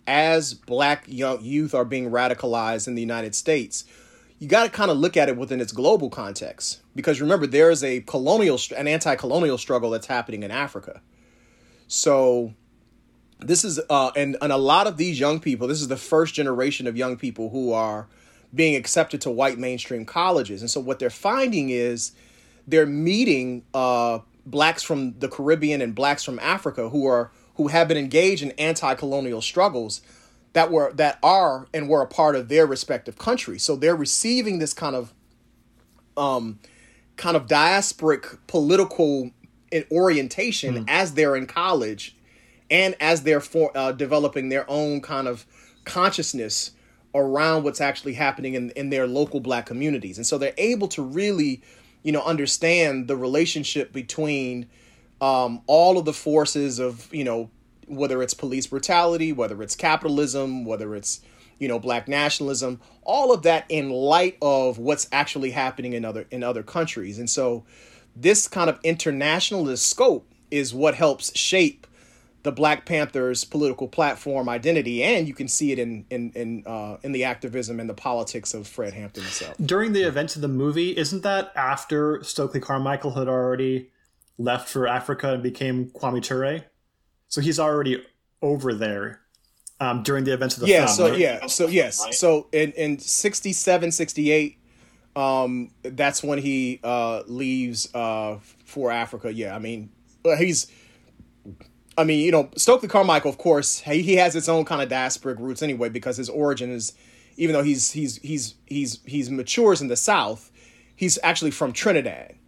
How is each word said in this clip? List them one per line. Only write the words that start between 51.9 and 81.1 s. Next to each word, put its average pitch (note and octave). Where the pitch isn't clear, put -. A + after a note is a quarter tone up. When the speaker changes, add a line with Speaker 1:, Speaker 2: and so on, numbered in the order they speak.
Speaker 1:
you D#3
know, D3
understand D3+
the C#3
relationship C#3+
between, B2+
um, B2+
all F3
of D#3+
the D#3
forces D3
of, B2
you C#3+
know, A#2
whether C3+
it's B2
police C3
brutality, E3
whether A2
it's G#2
capitalism, C#3+
whether G#2+
it's, -
you C#3
know, A#2
black A#2+
nationalism, C#3
all B3+
of E3+
that E3
in C#3+
light D3
of C3
what's C#3
actually C3+
happening B2+
in A#2
other, A2
in B2
other A#2
countries. A2+
And A#2+
so A#2+
this E3+
kind E3+
of D3+
internationalist D#3
scope A#3
is C#3
what C#3
helps D3
shape F3
the D3
Black D3
Panthers' C#3+
political C#3
platform C3+
identity, A#2+
and F3+
you C3+
can B2+
see C#3+
it B2
in, A#2
in, A#2+
in, A2+
uh, G#2
in C#3
the B2+
activism A#2+
and A2+
the G#2+
politics A#2
of G#2+
Fred G#2
Hampton G2+
himself. E2
Speaker 2:
During G#3
the G3
events D#3
of D3+
the C#3+
movie, D3
isn't E3+